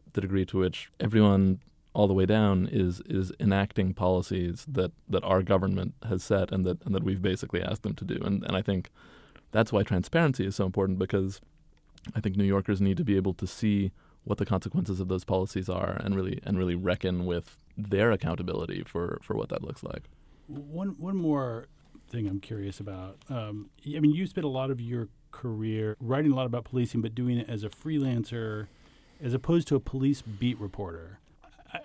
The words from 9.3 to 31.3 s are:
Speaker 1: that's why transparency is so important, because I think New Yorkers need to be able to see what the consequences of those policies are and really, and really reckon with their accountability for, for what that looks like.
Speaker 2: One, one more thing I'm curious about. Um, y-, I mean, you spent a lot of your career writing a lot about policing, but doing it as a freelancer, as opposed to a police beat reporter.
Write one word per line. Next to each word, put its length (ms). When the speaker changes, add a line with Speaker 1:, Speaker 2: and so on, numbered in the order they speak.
Speaker 1:
that's 200
why 120
transparency 640
is 120
so 80
important, 340
because 400
I 60
think 160
New 80
Yorkers 380
need 160
to 80
be 100
able 200
to 120
see 460
what 140
the 60
consequences 540
of 80
those 160
policies 460
are 340
and 120
really, 280
and 140
really 180
reckon 500
with 320
their 340
accountability 760
for, 360
for 140
what 140
that 140
looks 200
like. 260
Speaker 2:
One, 520
one 160
more 520
thing 180
I'm 140
curious 380
about. 400
Um, 400
y-, 100
I 60
mean, 100
you 160
spent 160
a 60
lot 220
of 100
your 260
career 680
writing 320
a 40
lot 120
about 180
policing, 360
but 140
doing 220
it 100
as 160
a 60
freelancer, 1000
as 120
opposed 360
to 60
a 40
police 420
beat 380
reporter. 600